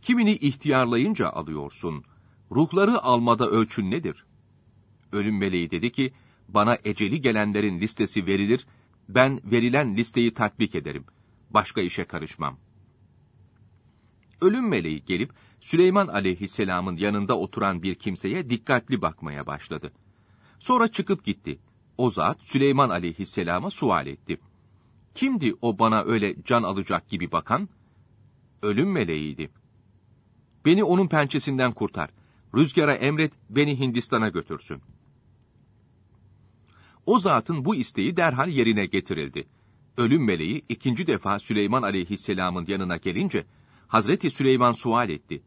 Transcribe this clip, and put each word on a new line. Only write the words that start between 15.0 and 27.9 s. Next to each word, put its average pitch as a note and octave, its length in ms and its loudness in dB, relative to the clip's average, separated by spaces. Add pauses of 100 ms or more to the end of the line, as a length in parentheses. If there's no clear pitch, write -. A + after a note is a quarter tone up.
gelip F#2+ 280 -4 (280)
Süleyman F#3 480 4
aleyhisselamın F#2 880 -2
yanında G2+ 420 0
oturan F#2+ 440 -2
bir F#2 120 -2
kimseye A2 560 -6
dikkatli B2 520 -2
bakmaya D2 440 -6
başladı. D2+ 460 -10 (680)
Sonra A#3 300 2
çıkıp - 360 -2
gitti. E2 340 -6 (400)
O B2 120 2
zat F#2 300 -2
Süleyman C3+ 500 2
aleyhisselama F2+ 800 -4
sual F2+ 360 0
etti. C#2 340 -10 (720)
"Kimdi A3 480 0
o A2+ 160 0
bana A2 240 4
öyle G#2 420 0
can A#2+ 180 2
alacak F#2+ 460 -4
gibi E2+ 240 -6
bakan?" B2+ 360 -2 (920)